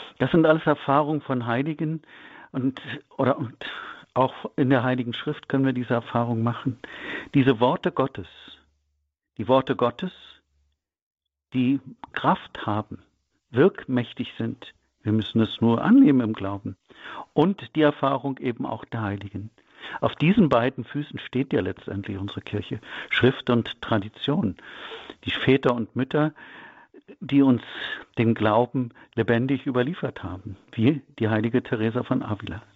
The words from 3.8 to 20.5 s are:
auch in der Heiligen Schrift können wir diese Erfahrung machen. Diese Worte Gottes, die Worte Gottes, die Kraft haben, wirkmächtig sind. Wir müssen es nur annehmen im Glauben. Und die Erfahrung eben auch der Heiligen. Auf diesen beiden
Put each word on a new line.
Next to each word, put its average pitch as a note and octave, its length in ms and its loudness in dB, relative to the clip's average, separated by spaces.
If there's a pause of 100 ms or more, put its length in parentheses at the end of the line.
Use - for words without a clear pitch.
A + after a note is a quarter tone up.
auch - 420 -2
in C3+ 140 2
der C3 140 4
Heiligen B2 300 -2
Schrift - 360 -8
können C3+ 160 2
wir C3+ 80 2
diese B2 200 -4
Erfahrung A#2 480 -2
machen. A#2+ 380 -2 (540)
Diese C3 260 4
Worte C3 320 2
Gottes, C3 380 -4 (1080)
die A2 120 -2
Worte C3 260 4
Gottes, A#2+ 380 -2 (1400)
die C3 280 2 (320)
Kraft - 520 -2
haben, G#2 380 -4 (460)
wirkmächtig B2+ 880 0
sind. A#2 360 -8 (280)
Wir G#2+ 100 -2
müssen A2 300 2
es - 180 -2
nur A#2 240 4
annehmen G3 380 8
im A2 120 -2
Glauben. G2+ 440 -8 (560)
Und F#3 420 2
die D#3 60 2
Erfahrung C#3 560 2
eben B2 280 -4
auch - 200 -8
der A#2 160 -6
Heiligen. G2+ 480 -6 (500)
Auf - 160 -2
diesen F3 320 4
beiden B2+ 380 0